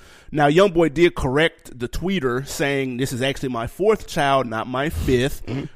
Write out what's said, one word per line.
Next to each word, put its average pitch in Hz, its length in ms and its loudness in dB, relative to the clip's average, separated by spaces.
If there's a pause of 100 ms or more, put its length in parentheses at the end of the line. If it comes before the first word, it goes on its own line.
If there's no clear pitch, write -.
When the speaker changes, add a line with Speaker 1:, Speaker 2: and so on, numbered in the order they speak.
(320)
Speaker 1:
Now, 147 160 4
Youngboy 165 460 4
did 165 200 4
correct 143 640 -2
the 120 80 -6
tweeter, 139 600 -2
saying, 139 480 -2
"This 135 160 -2
is 120 80 -4
actually 131 300 -2
my 120 160 -4
fourth 202 400 0
child, 139 400 0
not 113 200 -6
my 127 220 -4
fifth," 131 560 -2
Speaker 2:
Mm-hmm. 135 200 -6 (120)